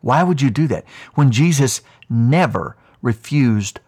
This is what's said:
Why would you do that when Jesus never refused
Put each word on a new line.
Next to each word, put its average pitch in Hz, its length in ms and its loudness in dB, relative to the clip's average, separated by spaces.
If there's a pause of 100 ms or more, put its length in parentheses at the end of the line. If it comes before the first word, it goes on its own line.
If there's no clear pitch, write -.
Why 139 220 2
would 175 180 0
you 139 80 2
do 147 180 -2
that 107 180 -4 (280)
when 139 180 4
Jesus 139 500 0 (280)
never 120 680 0 (240)
refused 117 880 -2